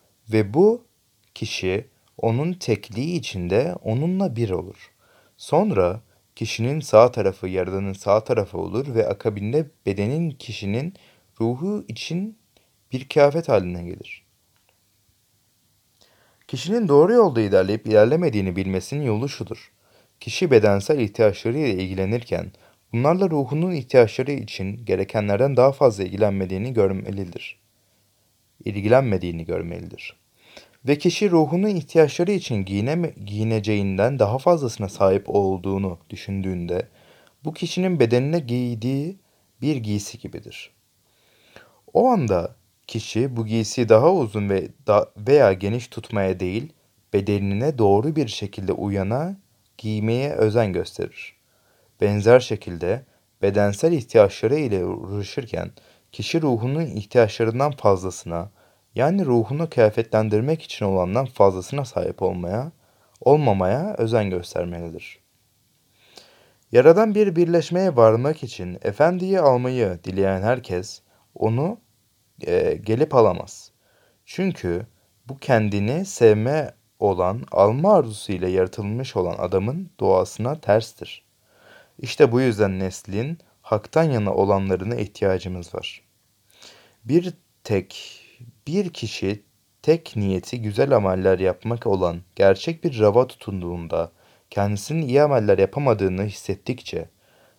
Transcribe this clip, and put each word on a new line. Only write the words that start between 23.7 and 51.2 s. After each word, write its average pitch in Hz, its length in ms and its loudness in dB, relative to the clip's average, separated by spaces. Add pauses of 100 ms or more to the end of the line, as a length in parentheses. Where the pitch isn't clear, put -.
ihtiyaçları 131 600 2
için 110 520 -8
gerekenlerden 104 720 -2
daha 131 160 4
fazla 110 320 2
ilgilenmediğini 98 680 -2
görmelidir. 98 880 -4 (1040)
İlgilenmediğini 101 800 0
görmelidir. 87 720 -10 (720)
Ve 143 100 2
kişi 180 320 0
ruhunun 170 380 2
ihtiyaçları 175 640 0
için 113 320 -2
giyineme-, 120 500 -2 (100)
giyineceğinden 104 920 0
daha 110 200 -6
fazlasına 135 500 -2
sahip 98 380 2
olduğunu 95 720 -2 (120)
düşündüğünde, 92 800 -6 (560)
bu 151 100 -8
kişinin 180 460 -4
bedenine 127 380 0
giydiği 123 800 -6 (440)
bir 143 140 -2
giysi 107 420 -6
gibidir. - 560 -16 (1160)
O 233 160 4
anda 104 480 0 (300)
kişi 117 500 -4
bu 113 100 -4
giysiyi 113 420 -2
daha 117 240 8
uzun 107 380 -2
ve 95 180 0 (180)
da-, 104 300 4
veya 123 360 6
geniş 101 360 -4
tutmaya 98 520 -4
değil, 101 320 -6 (400)
bedenine 101 640 0
doğru 110 380 2
bir 147 120 -2
şekilde 98 440 -8
uyana 104 640 -4 (420)
giymeye 113 540 -4
özen 110 400 0
gösterir. - 640 -8 (640)